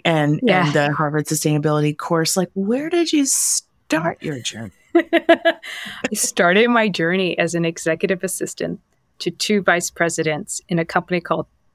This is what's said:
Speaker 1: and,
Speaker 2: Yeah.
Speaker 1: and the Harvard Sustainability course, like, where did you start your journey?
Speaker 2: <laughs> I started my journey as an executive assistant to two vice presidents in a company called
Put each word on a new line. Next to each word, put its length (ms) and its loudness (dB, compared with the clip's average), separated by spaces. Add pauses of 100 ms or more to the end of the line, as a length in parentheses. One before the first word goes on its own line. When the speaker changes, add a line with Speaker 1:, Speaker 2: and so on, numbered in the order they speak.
Speaker 1:
and, 380 2
Speaker 2:
Yeah. 220 4
Speaker 1:
and 80 0
the 200 2
Harvard 320 -2
Sustainability 720 0
course, 400 0
like, 160 0
where 380 -2
did 200 0
you 140 2
start 960 -2
your 180 -6
journey? 340 -10 (100)
Speaker 2:
<laughs> 120 -4
I 1160 0
started 560 4
my 180 4
journey 520 0
as 160 0
an 100 0
executive 580 -2
assistant 560 -6 (400)
to 120 -4
two 300 0
vice 280 2
presidents 800 -2
in 100 0
a 60 0
company 340 -2
called 280 -4 (280)